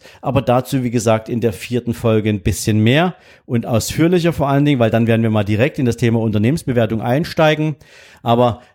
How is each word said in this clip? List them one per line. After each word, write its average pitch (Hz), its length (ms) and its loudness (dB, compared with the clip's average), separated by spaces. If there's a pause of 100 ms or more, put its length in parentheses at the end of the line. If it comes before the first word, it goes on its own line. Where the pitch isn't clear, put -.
(220)
aber 131 180 0
dazu, 127 420 0
wie 123 80 -4
gesagt, 110 380 0
in 120 140 -4
der 113 100 0
vierten 120 400 -6
Folge 110 380 0
ein 104 120 -2
bisschen 107 360 -2
mehr 143 360 2 (300)
und 117 220 -4
ausführlicher 160 680 0
vor 139 160 -2
allen 143 160 2
Dingen, 143 160 2
weil 113 100 2
dann 113 160 2
werden 113 160 2
wir 113 80 0
mal 107 140 0
direkt 107 340 0
in 139 60 -2
das 117 140 -2
Thema 117 220 0
Unternehmensbewertung 113 840 0
einsteigen. 156 760 0 (460)
Aber 120 400 0 (120)